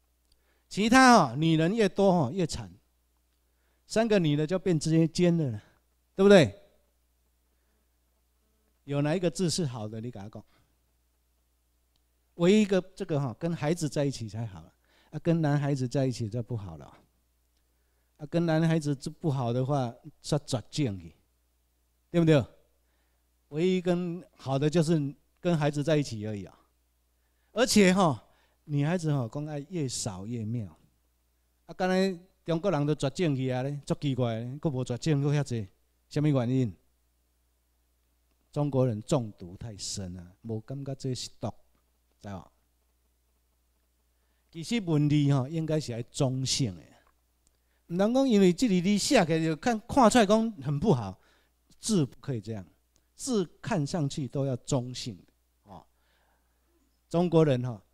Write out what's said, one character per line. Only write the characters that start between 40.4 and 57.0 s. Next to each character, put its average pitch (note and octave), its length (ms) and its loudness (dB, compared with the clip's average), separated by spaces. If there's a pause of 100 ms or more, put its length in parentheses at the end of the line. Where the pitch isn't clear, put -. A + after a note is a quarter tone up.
无 A2 180 -6
感 C3+ 240 -12
觉 C3+ 120 -8
这 C3 180 -6
是 - 160 -12 (100)
毒， A2+ 80 -6 (720)
知 G#3 80 -16
无？ G2 240 -14 (2000)
其 E3 140 -12
实 A#3 160 -2
文 D3+ 280 2
字 C#3+ 240 4
吼， C3 140 0
应 D#3+ 180 -6
该 D#3 140 -2
是 A#2+ 140 -6
爱 A#2 100 -8
中 C3 420 -2
性 B2 300 -2
的， D#2 80 -20 (1120)
毋 - 20 -2
通 G#3 160 2
讲 C4+ 160 2
因 G#3 120 6
为 F#3 120 8
这 B3+ 140 0
字 G3 80 2
你 F#3 240 2
写 A3 260 2
起 D3+ 80 -2
来 D#3+ 120 0
就 D#3+ 100 0
看， A3 320 -4
看 A#3 240 6
出 B3+ 80 4
来 A3 80 6
讲 A3 240 2 (120)
很 C#3+ 180 -2
不 G3+ 120 2
好， G#2 240 -2 (640)
字 G3 260 0
不 - 140 -12
可 - 160 -8
以 A2+ 60 -6
这 A2+ 120 -12
样， G2 140 -12 (480)
字 G#3+ 340 -2 (140)
看 D#3 240 -2
上 D3 220 -4
去 C3+ 180 -6
都 C3+ 180 -4
要 C3 120 -4
中 B2+ 360 -4
性 A#2+ 240 -10
的 D#2 60 -20 (400)
哦。 G2 240 -20 (1200)